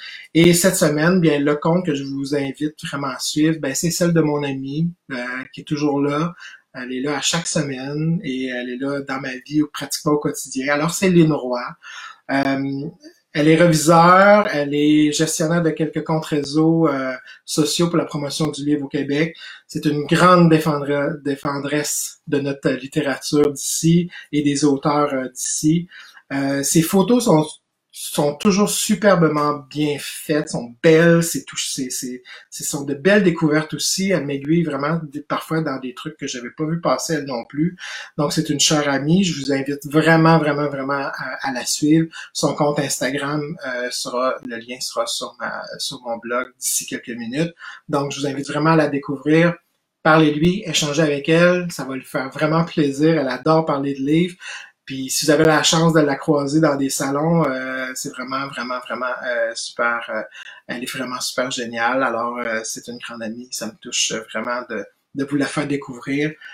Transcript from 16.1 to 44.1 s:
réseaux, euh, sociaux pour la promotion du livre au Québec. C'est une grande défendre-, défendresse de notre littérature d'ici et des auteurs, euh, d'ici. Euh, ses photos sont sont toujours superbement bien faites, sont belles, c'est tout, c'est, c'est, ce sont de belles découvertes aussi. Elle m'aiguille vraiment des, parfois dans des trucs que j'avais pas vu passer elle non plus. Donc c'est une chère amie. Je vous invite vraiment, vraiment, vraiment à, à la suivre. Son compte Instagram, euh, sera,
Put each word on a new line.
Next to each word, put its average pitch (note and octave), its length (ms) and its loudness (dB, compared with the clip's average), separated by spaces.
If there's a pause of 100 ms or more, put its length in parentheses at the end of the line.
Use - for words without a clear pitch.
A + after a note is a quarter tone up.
réseaux, D#3+ 600 2
euh, C3+ 280 -2 (320)
sociaux E3+ 420 0
pour E3+ 80 -2
la D#3 80 2
promotion D3 440 -4
du C#3 140 -8
livre C#3+ 220 0
au C3+ 40 -10
Québec. C#3+ 480 -2 (300)
C'est D#3 200 -6
une D3 180 0
grande F3 460 6
défendre-, D3 760 2
défendresse C#3 1000 -4
de C#3+ 140 0
notre C#3 300 -2
littérature C3+ 840 0
d'ici E3+ 580 2 (220)
et D3 100 0
des C#3+ 240 2
auteurs, D3 480 2
euh, B2+ 140 -4
d'ici. E3 600 -2 (440)
Euh, C#3 300 -2
ses D#3+ 200 2
photos G3 420 2
sont D#3 220 4 (520)
sont D3 360 -2
toujours G3+ 340 2
superbement D3+ 1000 2
bien D3 280 -2
faites, - 520 -4
sont A#2+ 320 -8
belles, E3 400 6
c'est E3 220 -4
tout, - 120 -16
c'est, - 320 -6
c'est, B2 340 -8 (280)
ce - 120 -12
sont C#3+ 220 -6
de C#3 80 -4
belles G3 300 4
découvertes D#3 500 2
aussi. F#3+ 380 -2
Elle D3 160 0
m'aiguille C#3+ 380 0
vraiment D3 380 -2
des, D3 200 -10
parfois - 400 -4
dans C3+ 160 -4
des B2+ 160 -10
trucs - 240 -12
que C#3+ 80 -8
j'avais A#2+ 240 -10
pas D#3 160 -6
vu E3 160 -2
passer D#3+ 320 -2
elle D3 100 -4
non C3 220 -8
plus. E3 280 -2 (440)
Donc D3 160 0
c'est D#3 160 0
une C#3+ 100 -2
chère D3 300 2
amie. D3+ 340 2
Je D3+ 160 -2
vous C3+ 100 -6
invite C#3 360 -4
vraiment, D#3+ 500 6
vraiment, D3 320 0
vraiment C3+ 240 -6
à, C#3 480 -6
à C#3 120 -4
la A#2+ 120 -6
suivre. D#3+ 440 2 (260)
Son C#3+ 200 -2
compte D3 240 0
Instagram, C#3+ 800 -4 (100)
euh, B2+ 240 -6
sera, B2+ 440 -4 (120)